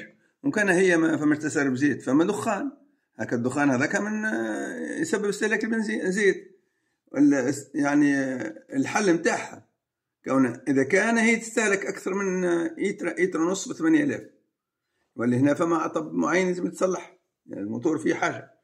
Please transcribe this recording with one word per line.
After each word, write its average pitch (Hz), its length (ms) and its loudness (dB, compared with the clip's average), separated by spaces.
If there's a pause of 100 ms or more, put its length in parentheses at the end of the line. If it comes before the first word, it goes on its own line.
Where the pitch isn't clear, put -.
(420)
وكان 196 260 0
هي 180 280 4
ما 160 200 2
فماش 147 220 2
تسرب 143 360 0
زيت، 131 280 0
فما 143 220 4
دخان. 208 480 -2 (440)
هكا 113 200 -4
الدخان 131 340 0
هذاك 135 260 0
من، 214 280 -4
آه، 202 760 -6
يسبب 202 240 -2
استهلاك 214 400 -2
البنزين، 220 460 -2
زيت. 190 480 0 (580)
ال-، 143 360 4
اس-، - 220 -8
يعني، 143 420 2
آه، 131 560 -6
الحل 170 420 2
متاعها - 540 -4 (560)
كون 131 220 2
إذا 135 360 0
كان 208 360 2
هي 226 180 4
تستهلك 214 500 -2
أكثر - 280 -6
من، 185 300 -2
آه، 170 340 0
إيتر، 196 300 -4
إيتر 170 320 0
ونص 180 280 -2
بثمانية 160 360 2
آلاف، 117 180 -4 (960)
واللي 123 200 2
هنا 143 180 4
فما 170 220 0
عطب 156 380 -4
معين 160 320 2
لازم 180 200 -2
يتصلح، - 520 -4 (280)
يعني - 160 -12
الموتور 123 360 -2
فيه 165 160 0
حاجة. 131 360 -4 (140)